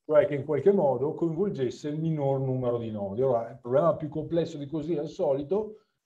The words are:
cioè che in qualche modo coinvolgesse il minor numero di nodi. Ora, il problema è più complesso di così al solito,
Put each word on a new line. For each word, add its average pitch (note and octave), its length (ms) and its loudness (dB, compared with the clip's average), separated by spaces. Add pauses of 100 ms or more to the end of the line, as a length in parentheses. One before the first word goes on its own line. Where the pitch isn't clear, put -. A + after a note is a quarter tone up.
cioè D3 220 6
che D3+ 80 -2
in C3 100 -4
qualche D3+ 280 4
modo D3 420 2
coinvolgesse D3+ 720 -2
il D3+ 100 -4
minor D3+ 400 0
numero B2+ 380 0
di A2+ 140 -4
nodi. G#2 320 -4
Ora, A#2+ 260 2
il - 100 -16
problema C#3+ 360 2
è - 20 -2
più D3+ 140 -6
complesso D#3 480 -4
di C#3 80 -10
così D3+ 320 -4
al D#3 100 -4
solito, D#3+ 760 -2 (220)